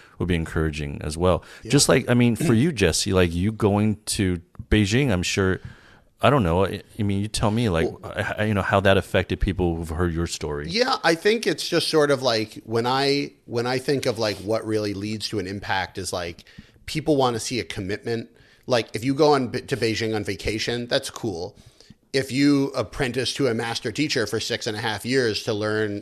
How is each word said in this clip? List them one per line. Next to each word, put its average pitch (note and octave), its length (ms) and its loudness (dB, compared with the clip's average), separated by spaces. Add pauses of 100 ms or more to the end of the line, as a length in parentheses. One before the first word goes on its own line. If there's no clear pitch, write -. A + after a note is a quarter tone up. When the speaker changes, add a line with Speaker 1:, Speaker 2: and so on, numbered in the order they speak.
(180)
Speaker 1:
would F2 120 -2
be F2+ 60 2
encouraging D#2 640 -2
as D2+ 160 -6
well. F2 260 2 (200)
Speaker 2:
Yeah. A2 80 -12
Speaker 1:
Just C#3 180 6
like, C3 200 4
I B2 40 2
mean, A#2+ 240 4
for D3 160 2
you, C3 180 4
Jesse, G2 400 2
like, F2+ 220 4
you F#2 180 0
going G#2+ 540 2
to F#2 340 0 (320)
Beijing, A2 400 4
I'm F2+ 100 2
sure, F#2+ 380 0 (600)
I A2 80 6
don't C3+ 140 4
know, F2 200 4
I, F#2+ 180 -2 (160)
I G#2 60 -2
mean, G2+ 160 0
you G#2 80 -2
tell G#2+ 240 0
me, A#2 160 0
like, E2 240 2
Speaker 2:
Well - 240 -14
Speaker 1:
h-, G#2+ 320 -2
you A2 60 0
know, G2 80 2
how G2 180 2
that G2 160 4
affected F#2+ 460 0
people F2 340 0
who've E2 140 -6
heard E2 240 -2
your E2 140 -2
story. D2+ 420 -6
Speaker 2:
Yeah, B3 340 0
I E3+ 100 4
think G#3+ 320 0
it's E3 220 -2
just E3 220 0
sort D3 200 4
of C3 140 0
like, A2+ 400 0
when A#2 240 -2
I, C#3 460 0 (100)
when A#2 240 -4
I B2+ 120 -2
think C#3 260 0
of, A#2 120 0
like, G#2+ 200 0
what G#2 280 -2
really G#2+ 280 -2
leads G#2 340 -6
to G#2+ 120 -6
an F#2+ 80 -4
impact F#2+ 500 -4
is, F#2 160 -6
like, F2 320 -8 (400)
people C3+ 320 0
wanna A#2+ 240 2
see - 180 -4
a - 60 -4
commitment. A2 640 -6 (380)
Like, A#2+ 280 0
if G#2+ 80 -8
you C3+ 100 0
go D3 200 6
on, B2+ 180 2
to A#2+ 260 -4
Beijing A2 380 0
on G#2 80 -2
vacation, A2+ 640 -4
that's - 240 -2
cool. F#2 440 -8 (580)
If C3 180 -2
you C#3 380 2
apprentice B2 640 -4
to C#3 140 0
a A2+ 60 0
master A#2 380 -4
teacher C3+ 340 -2
for A2 140 -2
six - 260 -4
and A2 100 -2
a G#2+ 40 -6
half G#2+ 260 -4
years A#2+ 380 2
to A2+ 100 -2
learn G#2+ 480 -2